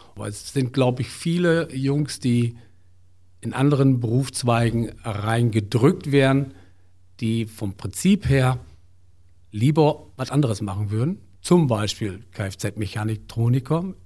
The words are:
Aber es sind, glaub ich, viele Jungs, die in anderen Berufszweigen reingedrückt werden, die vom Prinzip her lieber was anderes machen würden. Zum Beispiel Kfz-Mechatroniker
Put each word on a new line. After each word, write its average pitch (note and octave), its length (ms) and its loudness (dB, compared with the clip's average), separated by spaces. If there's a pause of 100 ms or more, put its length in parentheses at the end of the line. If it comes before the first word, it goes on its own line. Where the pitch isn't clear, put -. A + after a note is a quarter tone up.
(160)
Aber G#2+ 100 -10
es - 260 -12
sind, B2+ 200 -2
glaub B2+ 260 2
ich, B2+ 100 -6
viele E3+ 640 0
Jungs, C3+ 460 -2
die A#2+ 360 0 (840)
in A#2 140 -6
anderen C3+ 460 4
Berufszweigen A#2 920 0 (100)
reingedrückt A2+ 1080 0
werden, C3+ 400 4 (680)
die A2+ 260 -2
vom G#2 260 -8
Prinzip F#3 560 0
her B2+ 300 4 (920)
lieber D3 640 2
was B2+ 140 -8
anderes C3 300 0
machen G2+ 300 -6
würden. B2+ 300 -2 (200)
Zum F3 260 4
Beispiel G#2+ 540 -2 (120)
Kfz-Mechatroniker A2 1600 -4 (120)